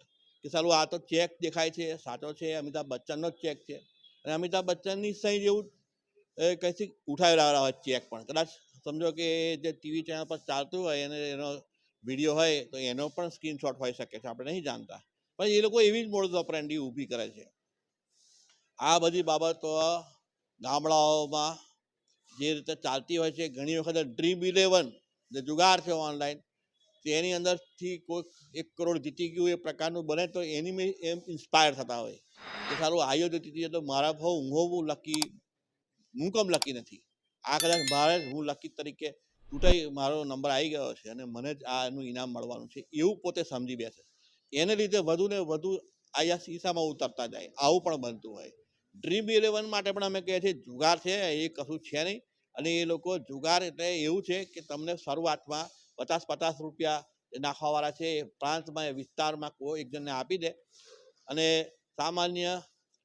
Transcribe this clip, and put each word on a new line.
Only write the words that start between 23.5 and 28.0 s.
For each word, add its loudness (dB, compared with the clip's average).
વખત -2
ડ્રીમ 0
ઇલેવન 6
જે -6
જુગાર 6
છે -4
ઓનલાઈન, -2
તેની 2
અંદરથી -2
કોઈક -6